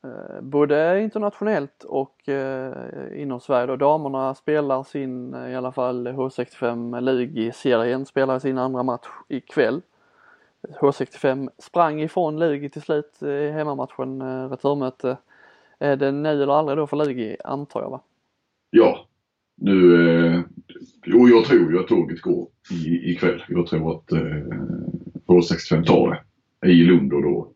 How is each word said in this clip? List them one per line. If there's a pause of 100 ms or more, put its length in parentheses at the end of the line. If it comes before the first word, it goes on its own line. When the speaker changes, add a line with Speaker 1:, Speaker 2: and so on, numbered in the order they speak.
Speaker 1:
Eh,
både
internationellt
och,
eh,
inom
Sverige
då.
Damerna
spelar
sin,
eh,
i
alla
fall
H
sextiofem
League
i
serien,
spelar
sin
andra
match (200)
ikväll. (960)
H
sextiofem
sprang
ifrån
Lugi
till
slut,
eh,
i
hemmamatchen,
eh,
returmöte. (600)
Är
det
nu
eller
aldrig
då
för
Lugi,
antar
jag,
va? (680)
Speaker 2:
Ja. (500)
Nu,
eh, (680)
jo,
jag
tror
ju
att
tåget
går (240)
i,
ikväll.
Jag
tror
att,
eh, (1040)
H
sextiofem
tar
det
i
Lund
och
då